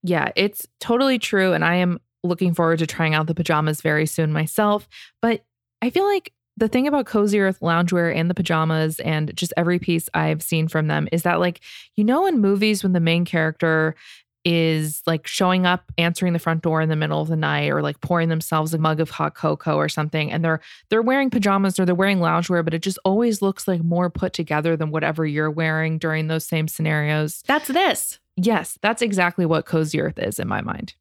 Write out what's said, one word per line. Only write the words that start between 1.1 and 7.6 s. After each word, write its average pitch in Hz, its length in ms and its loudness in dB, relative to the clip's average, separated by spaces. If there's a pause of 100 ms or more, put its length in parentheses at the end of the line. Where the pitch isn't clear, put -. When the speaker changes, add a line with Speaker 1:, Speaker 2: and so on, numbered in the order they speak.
Speaker 1:
true. 190 360 2
And 160 100 0
I 170 120 2
am 180 220 0 (240)
looking 175 300 0
forward 165 280 2
to 160 60 0
trying 156 280 0
out 156 120 0
the 165 80 -2
pajamas 156 460 0
very 156 240 0
soon 156 280 -2
myself. 202 540 0 (360)
But 233 220 0 (360)
I 240 80 -2
feel 359 160 0
like 403 300 -2 (240)
the 220 100 2
thing 254 180 0
about 285 200 0
Cozy 208 340 2
Earth 190 200 0